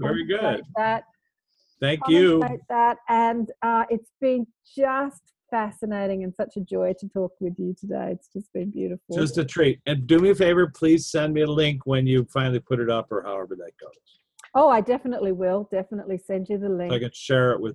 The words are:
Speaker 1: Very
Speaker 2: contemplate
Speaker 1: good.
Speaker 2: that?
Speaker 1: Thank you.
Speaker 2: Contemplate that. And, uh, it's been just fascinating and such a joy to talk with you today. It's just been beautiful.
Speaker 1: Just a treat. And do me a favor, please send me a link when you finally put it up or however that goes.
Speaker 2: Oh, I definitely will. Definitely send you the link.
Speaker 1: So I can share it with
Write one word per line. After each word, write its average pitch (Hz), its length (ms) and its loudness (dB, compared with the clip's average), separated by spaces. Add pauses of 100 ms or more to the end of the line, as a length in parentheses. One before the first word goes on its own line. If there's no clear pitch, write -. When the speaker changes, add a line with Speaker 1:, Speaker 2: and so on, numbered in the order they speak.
Speaker 1:
Very - 260 -2
Speaker 2:
contemplate 190 300 0
Speaker 1:
good. - 80 -8 (120)
Speaker 2:
that? 220 280 0 (760)
Speaker 1:
Thank 147 280 0
you. 170 320 6
Speaker 2:
Contemplate 151 280 -2
that. 240 280 2 (120)
And, 233 420 0 (120)
uh, 226 280 2
it's 226 200 -4 (100)
been 254 260 0 (300)
just 269 560 -2 (180)
fascinating 202 720 -4
and 185 100 -8
such - 220 -6
a 208 40 -6
joy 185 380 -2
to 202 100 -12
talk 185 320 -4
with 180 180 -4
you 185 200 -6
today. 196 340 -8
It's - 200 -14
just 202 200 -12
been 190 180 -6
beautiful. 190 460 -8
Speaker 1:
Just 156 220 -2
a 160 60 0
treat. 135 420 2
And 143 200 -2
do 165 140 6
me 190 100 6
a 196 40 6
favor, 175 340 4
please 165 400 2
send 151 260 0
me 151 80 2
a 151 80 2
link 147 340 0
when 131 220 2
you 127 260 4
finally 127 280 0
put 123 200 -2
it 117 100 -2
up 113 200 -2
or 101 120 -4
however 95 340 -6
that 85 240 -14
goes. 73 100 -18 (640)
Speaker 2:
Oh, 285 140 6
I 226 140 4
definitely 240 500 -2
will. 185 400 -2
Definitely 190 460 -6
send 190 320 -6
you 208 80 -2
the 202 100 -6
link. 175 240 -2
Speaker 1:
So 123 40 0
I - 20 0
can 120 160 -6
share 127 380 2
it - 100 -2
with 107 120 -6